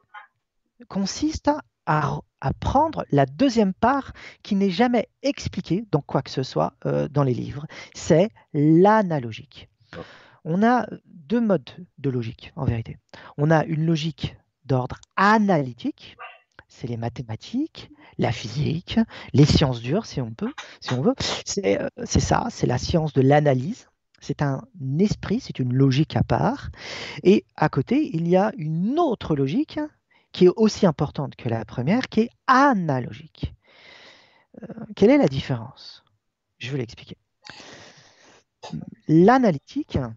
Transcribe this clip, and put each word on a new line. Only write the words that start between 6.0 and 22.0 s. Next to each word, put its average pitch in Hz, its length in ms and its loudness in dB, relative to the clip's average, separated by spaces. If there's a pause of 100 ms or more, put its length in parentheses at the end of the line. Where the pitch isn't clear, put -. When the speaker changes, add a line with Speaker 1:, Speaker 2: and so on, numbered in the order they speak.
Speaker 1:
quoi - 200 -2
que - 100 -12
ce 135 120 -4
soit, 156 300 -2 (120)
euh, 143 220 -2
dans 147 160 0
les 127 100 2
livres. 120 320 -8 (280)
C'est 175 360 2 (240)
l'analogique. 160 1160 2 (280)
Speaker 2:
Oh. 82 40 -14 (420)
Speaker 1:
On 180 200 0
a 240 240 2 (180)
deux 170 360 -4
modes 190 280 0 (300)
de 139 100 -2
logique, 117 460 -6
en 139 100 -6
vérité. 117 320 -4 (400)
On 147 140 2
a 156 140 4
une 160 200 -2
logique 160 500 -2 (300)
d'ordre 127 320 -2 (180)
analytique, 196 1040 0 (500)
c'est - 200 -14
les 117 100 -6
mathématiques, 117 960 -8 (260)
la 113 140 0
physique, 127 680 -4 (340)
les 139 120 8
sciences 127 360 0
dures, 151 240 -4
si - 160 -8
on 113 120 -8
peut, 226 200 -8 (260)
si - 140 -6
on 123 80 -2
veut. 226 120 2 (320)
C'est, 196 360 -2
euh, - 80 -6 (160)